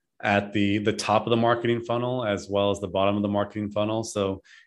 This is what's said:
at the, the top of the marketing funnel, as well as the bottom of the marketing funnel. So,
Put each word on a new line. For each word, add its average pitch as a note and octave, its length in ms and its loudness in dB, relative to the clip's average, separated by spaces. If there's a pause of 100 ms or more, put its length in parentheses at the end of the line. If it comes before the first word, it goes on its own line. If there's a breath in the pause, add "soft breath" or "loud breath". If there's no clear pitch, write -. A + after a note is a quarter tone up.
(220 soft breath)
at G2+ 300 2
the, G2+ 280 2
the G#2 140 0
top G#2+ 320 0
of A2+ 40 -4
the A#2 80 4
marketing A#2 440 2
funnel, B2 440 -2
as G2+ 240 -4
well G2+ 220 2
as G2 100 -4
the G2 60 -4
bottom G2 280 2
of G#2 60 0
the G#2 80 0
marketing G2+ 420 -2
funnel. A2 320 -2
So, G2 380 -2 (240 soft breath)